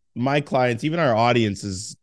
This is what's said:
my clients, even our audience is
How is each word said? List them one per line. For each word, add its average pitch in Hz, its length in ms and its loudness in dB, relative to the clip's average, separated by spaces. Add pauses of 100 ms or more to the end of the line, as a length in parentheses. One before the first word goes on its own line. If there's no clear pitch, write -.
(160)
my 135 240 0
clients, 123 440 0
even 170 140 -2
our 139 160 2
audience 113 500 2
is 98 380 -10